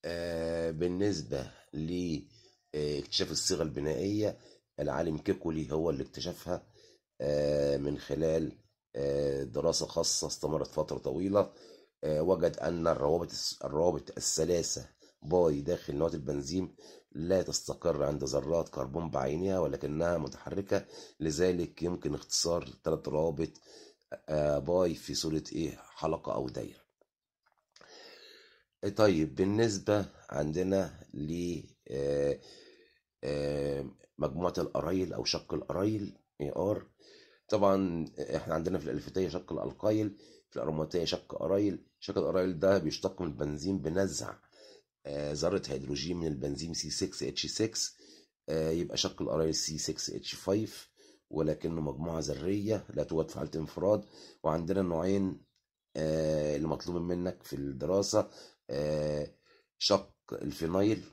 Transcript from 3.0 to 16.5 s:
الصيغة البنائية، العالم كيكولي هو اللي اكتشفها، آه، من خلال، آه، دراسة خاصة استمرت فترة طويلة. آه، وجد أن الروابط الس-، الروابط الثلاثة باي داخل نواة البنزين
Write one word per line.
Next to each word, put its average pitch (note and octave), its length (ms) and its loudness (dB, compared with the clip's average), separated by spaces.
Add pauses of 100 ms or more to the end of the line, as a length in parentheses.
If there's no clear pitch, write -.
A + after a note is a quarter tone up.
الصيغة D#2+ 320 0
البنائية، D#2 760 0 (420)
العالم D2+ 380 0
كيكولي D#2 540 -2
هو D#2+ 180 2
اللي C2+ 120 -2
اكتشفها، E2+ 640 -6 (540)
آه، D2 560 2
من C#2+ 220 -2
خلال، D#2 540 0 (440)
آه، C#2+ 460 0
دراسة C#2+ 440 0
خاصة - 400 0
استمرت D2+ 400 -2
فترة D2+ 320 -2
طويلة. F#2 540 2 (520)
آه، D2+ 180 2
وجد E2+ 340 4
أن E2 300 0
الروابط E2 440 4
الس-، - 340 -6
الروابط D2+ 520 2
الثلاثة - 720 0 (340)
باي D#2 380 4
داخل D2 360 -2
نواة E2 180 2
البنزين D2 600 -4 (380)